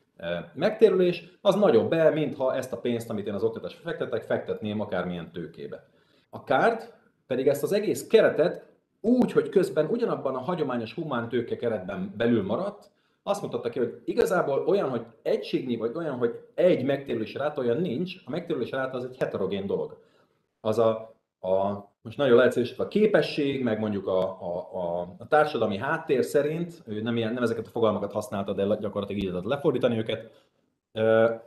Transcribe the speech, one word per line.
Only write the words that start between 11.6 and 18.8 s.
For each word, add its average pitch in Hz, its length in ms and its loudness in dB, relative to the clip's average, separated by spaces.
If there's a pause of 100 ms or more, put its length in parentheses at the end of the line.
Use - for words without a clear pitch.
belül 117 260 2
maradt, 120 480 -4 (320)
azt 196 200 -4
mutatta 123 260 -6
ki, 117 100 -6
hogy 117 260 -2
igazából 175 640 0
olyan, 180 220 2
hogy 120 160 -4 (180)
egységnyi, 135 540 -2
vagy 113 180 -4
olyan, 156 240 -6
hogy 120 160 0 (200)
egy 151 300 4
megtérülési 123 540 -2
ráta, 147 220 -2
olyan 120 160 0
nincs, 147 380 -2 (100)
a 120 60 -12
megtérülési 147 400 -4
ráta 131 260 -4